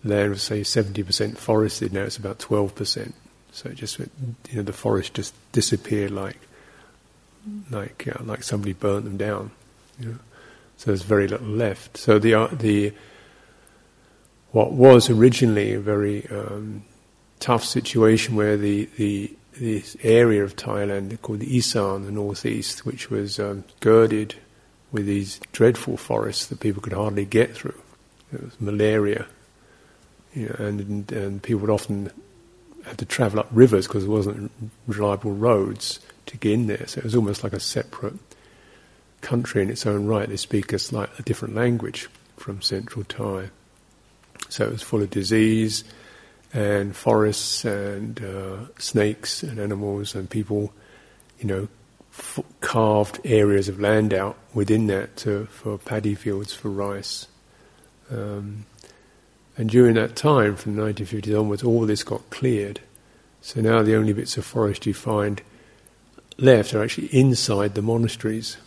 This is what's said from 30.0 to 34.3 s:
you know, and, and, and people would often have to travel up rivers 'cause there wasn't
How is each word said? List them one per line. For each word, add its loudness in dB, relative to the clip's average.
you -6
know, -8
and, -4
and, -8
and -6
people -2
would 0
often -2
have -14
to -8
travel 0
up -4
rivers 8
'cause -4
there -4
wasn't -2